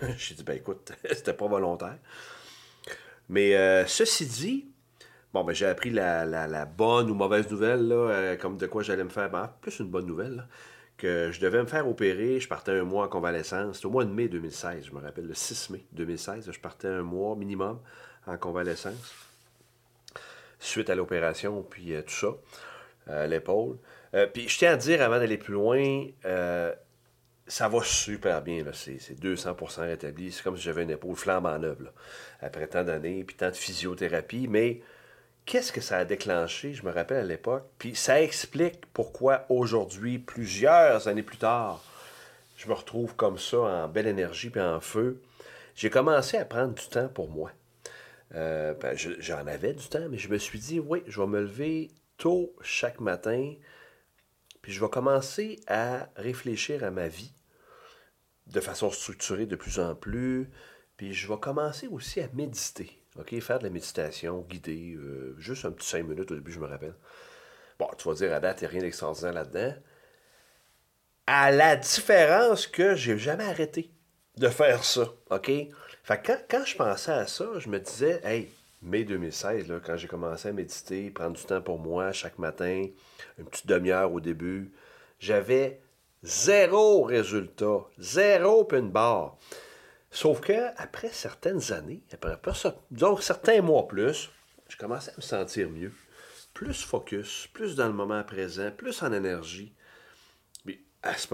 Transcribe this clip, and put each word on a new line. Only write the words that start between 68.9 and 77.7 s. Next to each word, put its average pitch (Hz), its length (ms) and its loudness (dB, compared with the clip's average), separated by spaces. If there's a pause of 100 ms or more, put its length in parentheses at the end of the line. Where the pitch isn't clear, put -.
là-dedans. » 85 400 -4 (1500)
À 139 240 8
la 151 240 10
différence 196 880 6
que 185 300 4
j'ai 120 220 2
jamais 151 260 -2
arrêté 165 480 -4 (460)
de 123 100 6
faire 120 380 6
ça, 120 280 2 (160)
OK ? 98 220 0 (520)
Fait 104 180 0
que - 60 -6
quand, - 120 2 (100)
quand 262 160 0
je - 100 -4
pensais 110 360 0
à 113 160 0
ça, - 180 -6 (120)
je - 120 -8
me 101 100 -2